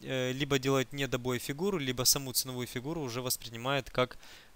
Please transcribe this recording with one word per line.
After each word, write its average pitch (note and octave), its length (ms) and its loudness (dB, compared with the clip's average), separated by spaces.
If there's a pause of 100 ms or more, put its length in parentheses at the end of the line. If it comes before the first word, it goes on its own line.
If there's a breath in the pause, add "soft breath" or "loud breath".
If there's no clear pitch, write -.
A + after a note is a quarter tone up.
э, C3 300 0
либо C#3 260 2
делает C3 340 2
недобой B2+ 460 0
фигуру, F3 400 -2
либо B2+ 240 0
саму C3 300 4
ценовую B2 340 -2
фигуру D3 340 -4
уже B2+ 220 -2
воспринимает B2 680 -2
как, - 280 2 (380 loud breath)